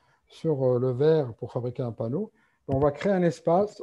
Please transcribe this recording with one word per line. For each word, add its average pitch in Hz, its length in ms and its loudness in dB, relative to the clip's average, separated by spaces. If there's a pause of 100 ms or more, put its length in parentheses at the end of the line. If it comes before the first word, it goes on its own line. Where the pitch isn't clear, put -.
(300)
sur, 151 320 -4
euh, 127 160 2
le 127 140 0
verre 143 420 2
pour - 180 -12
fabriquer 123 300 -6
un 117 100 -6
panneau. 127 380 -6 (380)
On 135 100 0
va 143 140 2
créer 190 200 -2
un 185 100 2
espace, 175 600 0